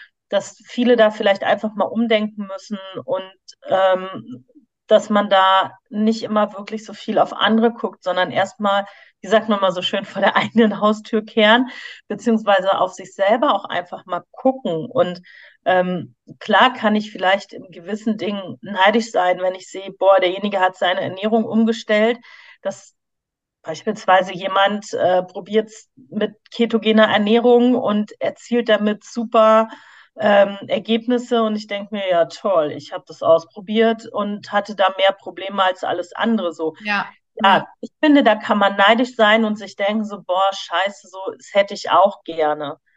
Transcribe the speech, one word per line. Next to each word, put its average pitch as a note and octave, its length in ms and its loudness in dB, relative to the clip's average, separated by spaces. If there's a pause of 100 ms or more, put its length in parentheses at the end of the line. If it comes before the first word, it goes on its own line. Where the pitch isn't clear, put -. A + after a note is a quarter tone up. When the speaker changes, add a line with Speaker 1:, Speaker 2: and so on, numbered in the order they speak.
(280)
Speaker 1:
dass - 380 -4
viele B3 300 2
da A3 140 6
vielleicht G#3 340 0
einfach G#3+ 300 -2
mal G3 120 0
umdenken G#3+ 600 -2
müssen F#3+ 320 -12 (260)
und, F#3 180 -6 (460)
ähm, F#3+ 800 -2 (400)
dass G#3+ 240 4
man G3+ 200 0
da F#3+ 420 4 (180)
nicht A3 320 -2
immer G#3 320 -2
wirklich G#3 300 -12
so - 80 -16
viel G#3 260 -4
auf - 140 2
andere A3+ 400 2
guckt, G#3+ 320 -10
sondern F3+ 260 -2
erstmal, G3+ 560 -2 (340)
wie - 80 -16
sagt G#3+ 200 2
man G3+ 120 0
mal F#3+ 120 2
so F3+ 100 -6
schön, G3 220 -4
vor - 180 -10
der - 140 2
<laughs> - 0 -
eigenen G#3+ 440 2
Haustür G#3+ 440 0
kehren, A3+ 460 2 (380)
beziehungsweise G3+ 680 2
auf F#3 140 2
sich - 220 -20
selber A3+ 400 2
auch D#3 120 -2
einfach - 400 -8
mal F3 160 -6 (100)
gucken. G#3 540 -2
Und, F3+ 360 -2 (420)
ähm, F3+ 500 0 (260)
klar A3+ 340 4
kann G#3+ 220 0
ich G#3 160 -4
vielleicht F#3+ 400 -2
in - 180 -18
gewissen G#3 480 -6
Dingen F#3+ 440 -8
neidisch G#3 500 0
sein, F3+ 280 0
wenn F#3 140 -2
ich F#3 160 -18
sehe, G3 220 -14
boah, F#3+ 280 4
derjenige F#3+ 400 -2
hat F#3 160 0
seine F#3 240 -2
Ernährung G3+ 440 -2
umgestellt, A3 760 0 (440)
dass - 320 -12 (680)
beispielsweise F#3 720 -2
jemand, G3 600 -2
äh, F3+ 280 2
probiert's G3+ 680 -6 (220)
mit G#3 240 -6 (160)
ketogener A3 580 2
Ernährung A#3 680 4
und G#3 440 -2
erzielt - 480 -4
damit G#3 360 0
super, A3 640 2 (500)
ähm, G3+ 400 4 (100)
Ergebnisse. A3+ 760 -2
Und A3 140 -2
ich G#3 120 -8
denk G3+ 240 -8
mir, G3 160 -6
„Ja, E3+ 180 4
toll, E3 460 -2
ich - 200 -14
hab F#3 140 -12
das - 160 -16
ausprobiert A3 920 0
und G3+ 400 -8
hatte G3+ 240 -4
da F#3+ 220 0
mehr F#3+ 140 2
Probleme G3 500 -6
als F#3 220 -2
alles F3 300 -6
andere“, G3+ 380 -2
so. D#3+ 260 -6
Speaker 2:
Ja. G#3 360 -6 (300)
Speaker 1:
Ja, F3+ 160 4
Speaker 2:
Ja. - 60 -14 (140)
Speaker 1:
ich - 100 -14 (120)
finde, D4 220 6
da G#3 120 4
kann G#3+ 220 -2
man G3+ 180 0
neidisch A3+ 400 2
sein A3 280 4
und G#3+ 140 -4
sich G3 180 -14
denken G#3 280 -2
so, G3+ 180 -12
„Boah, F#3+ 300 0
scheiße, F#3 560 -6
so, F#3+ 100 -20 (180)
das - 180 -20
hätte G3+ 200 2
ich - 160 -8
auch F#3 340 4
gerne.“ D3+ 540 -4 (180)